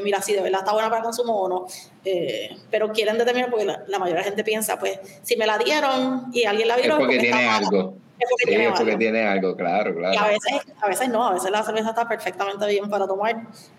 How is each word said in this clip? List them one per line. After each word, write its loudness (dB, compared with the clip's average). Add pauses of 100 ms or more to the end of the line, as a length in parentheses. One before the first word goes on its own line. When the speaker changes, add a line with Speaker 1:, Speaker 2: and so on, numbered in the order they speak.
Speaker 1:
mira, 0
si -2
de 0
verdad 0
está -2
buena 2
para -2
consumo -2
o 0
no. -4 (380)
Eh, -2 (200)
pero 0
quieren 0
determinar, 2
porque 0
la, -4
la -2
mayoría 0
de 0
la -2
gente -2
piensa, -2
pues, -4 (240)
si -2
me 2
la 2
dieron 0
y 2
alguien 2
la 4
Speaker 2:
Es 2
Speaker 1:
viró, 4
Speaker 2:
porque 4
Speaker 1:
porque 2
está 2
Speaker 2:
tiene 4
Speaker 1:
mala. 2
Speaker 2:
algo. 0 (220)
Speaker 1:
Es 0
porque 2
Speaker 2:
Sí, 0
Speaker 1:
tiene 4
Speaker 2:
es 4
porque 2
Speaker 1:
algo. 2
Speaker 2:
tiene 2
algo, 0
claro, 0
claro. 0
Speaker 1:
Y 2
a 2
veces, 0 (280)
a 0
veces 0
no, 0
a 2
veces -2
la 0
cerveza -2
está -2
perfectamente -4
bien 0
para 0
tomar -2 (320)